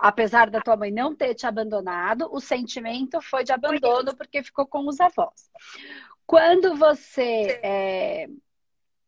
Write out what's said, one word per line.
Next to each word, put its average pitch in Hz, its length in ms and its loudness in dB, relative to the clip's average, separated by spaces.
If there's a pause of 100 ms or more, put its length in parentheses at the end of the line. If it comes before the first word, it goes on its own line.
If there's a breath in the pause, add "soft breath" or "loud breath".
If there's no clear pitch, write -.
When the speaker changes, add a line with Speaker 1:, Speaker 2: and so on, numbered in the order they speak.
Speaker 1:
apesar 220 500 4
da 220 100 -2
tua 226 160 2
mãe 208 140 -6
não 254 240 -4
ter 254 200 -2
te 247 120 -8
abandonado, 208 880 -4
o 269 80 -6
sentimento 254 840 -6
foi 262 220 -4
de 262 80 -2
Speaker 2:
Foi - 20 2
Speaker 1:
abandono 254 540 0
Speaker 2:
isso. 262 80 -8
Speaker 1:
porque 285 260 -8
ficou 269 240 -6
com 285 200 -6
os 294 140 -4
avós. - 500 0 (760 loud breath)
Quando 339 500 6
você, 240 840 0
é... 190 680 -4 (800)